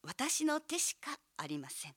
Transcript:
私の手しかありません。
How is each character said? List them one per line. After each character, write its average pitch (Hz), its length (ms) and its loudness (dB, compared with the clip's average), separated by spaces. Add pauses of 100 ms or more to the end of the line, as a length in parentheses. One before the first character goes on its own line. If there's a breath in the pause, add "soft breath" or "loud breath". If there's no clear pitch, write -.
私 262 420 0
の 302 160 6
手 311 180 -2
し - 180 2
か - 220 -6 (180)
あ 156 120 -6
り 147 100 -2
ま 135 100 -8
せ - 200 -10
ん。 143 80 -16